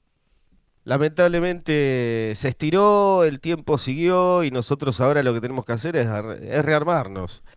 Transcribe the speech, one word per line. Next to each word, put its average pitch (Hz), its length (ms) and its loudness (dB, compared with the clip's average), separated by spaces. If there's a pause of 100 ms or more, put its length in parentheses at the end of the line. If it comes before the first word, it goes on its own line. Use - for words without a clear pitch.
(840)
lamentablemente 147 1500 0
se 139 120 -4
estiró, 196 760 2
el 143 160 -2
tiempo 156 380 -2
siguió 175 680 2
y 139 60 -2
nosotros 131 500 -2
ahora 143 220 2
lo 123 120 2
que 117 60 -4
tenemos 123 240 -6
que 117 80 -4
hacer 156 240 -4
es 120 100 0
ar-, 107 360 -6
es 147 220 -2
rearmarnos. 147 800 -2 (140)